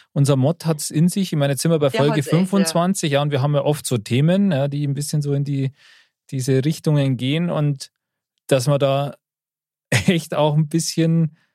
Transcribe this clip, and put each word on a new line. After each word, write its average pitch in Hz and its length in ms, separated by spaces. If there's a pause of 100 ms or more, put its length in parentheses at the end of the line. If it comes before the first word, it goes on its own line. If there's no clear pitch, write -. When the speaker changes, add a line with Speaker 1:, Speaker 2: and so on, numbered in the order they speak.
(140)
Speaker 1:
unser 143 220
Mod 135 300
hat's 156 260
in 151 180
sich. 190 240
Ich 160 40
meine, 139 160
jetzt 131 80
sind 170 100
wir 160 80
bei 139 100
Speaker 2:
Der 131 100
Speaker 1:
Folge 147 180
Speaker 2:
hat's 143 100
echt, - 60
ja. 160 60
Speaker 1:
fünfundzwanzig, 185 720
ja, 139 100
und 147 100
wir 131 100
haben 147 120
ja 139 100
oft 147 220
so 127 120
Themen, 165 540
ja, 139 160
die 147 200
ein 139 60
bisschen 147 280
so 143 120
in 143 100
die, 135 280 (580)
diese 131 360
Richtungen 143 520
gehen 151 320
und 147 420 (560)
dass 131 200
man 143 120
da 139 360 (760)
<laughs> 117 160
echt 170 260
auch 151 220
ein 156 140
bisschen 165 680 (180)